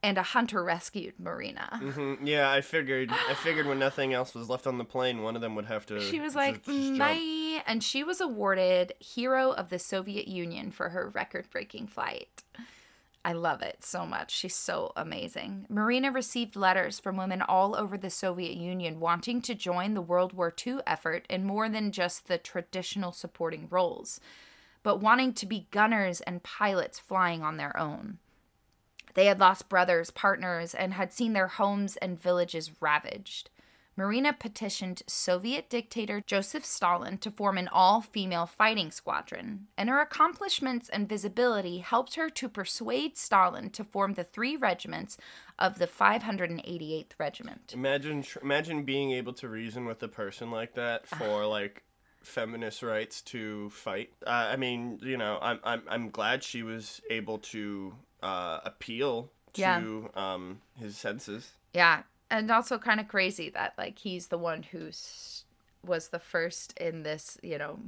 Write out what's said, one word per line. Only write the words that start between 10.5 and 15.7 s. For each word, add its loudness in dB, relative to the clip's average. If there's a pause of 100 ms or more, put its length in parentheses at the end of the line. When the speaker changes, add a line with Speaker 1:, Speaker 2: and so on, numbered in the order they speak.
Speaker 1:
for -4
her -4
record-breaking -8
flight. -8 (800)
I 0
love 0
it -8
so -4
much. -6
She's -2
so -2
amazing. -6
Marina 2